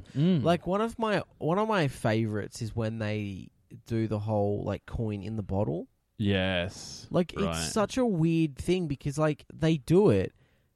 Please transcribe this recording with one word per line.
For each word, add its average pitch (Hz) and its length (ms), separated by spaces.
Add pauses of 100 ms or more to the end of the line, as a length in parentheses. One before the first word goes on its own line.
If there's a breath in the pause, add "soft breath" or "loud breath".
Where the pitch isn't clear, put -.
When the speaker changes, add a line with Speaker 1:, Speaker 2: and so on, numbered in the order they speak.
(160)
Speaker 1:
mm. 160 260
Speaker 2:
Like, 165 240
one 190 140
of 233 180
my, 214 240 (160)
one 170 200
of - 100
my 175 200
favorites 110 720
is 107 140
when 113 220
they 104 500 (380)
do 113 220
the 107 120
whole, 104 440
like, 98 220
coin 107 360
in 110 140
the 107 60
bottle. 123 460 (300)
Speaker 1:
Yes. 95 920
Speaker 2:
Like, 170 260
Speaker 1:
Right. - 200
Speaker 2:
it's 160 160
such 208 240
a 254 80
weird 165 520
thing 180 300
because, 143 320
like, 156 340
they 160 260
do 175 320
it 95 220 (440)